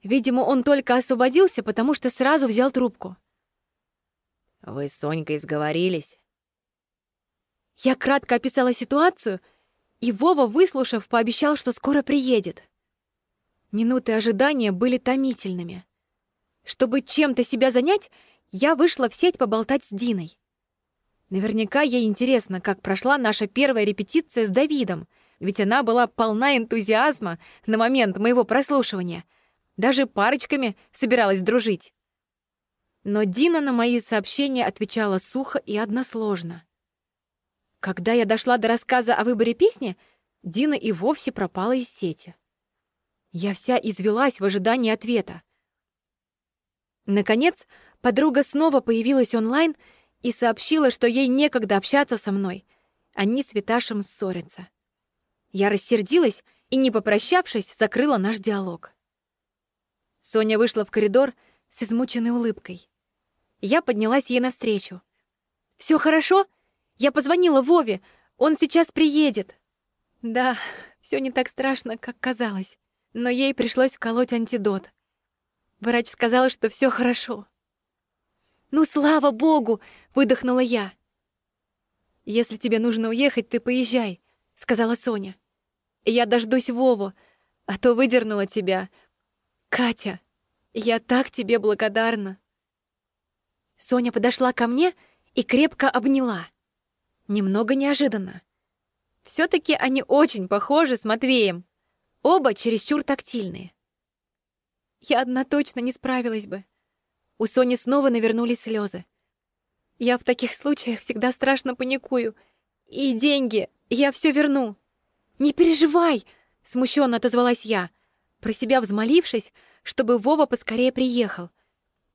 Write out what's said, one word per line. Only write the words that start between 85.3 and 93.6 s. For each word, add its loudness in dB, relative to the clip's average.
"Я 2
дождусь 0
Вову, 2
а -6
то 4
выдернула 2
тебя. -4
Катя, -4
я -2
так 0
тебе -2
благодарна". -2